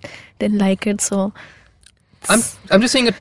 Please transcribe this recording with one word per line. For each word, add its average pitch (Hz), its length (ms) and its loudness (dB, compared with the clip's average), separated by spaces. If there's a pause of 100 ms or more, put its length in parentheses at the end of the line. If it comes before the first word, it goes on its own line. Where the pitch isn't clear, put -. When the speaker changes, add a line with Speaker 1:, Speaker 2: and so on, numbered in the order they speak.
(400)
Speaker 1:
didn't 208 180 0
like 190 300 0
it, 208 120 -2
so 196 320 -2 (960)
Speaker 2:
I'm, 214 120 2 (320)
I'm 196 80 6
just 240 120 2
seeing 247 140 2
a 214 140 2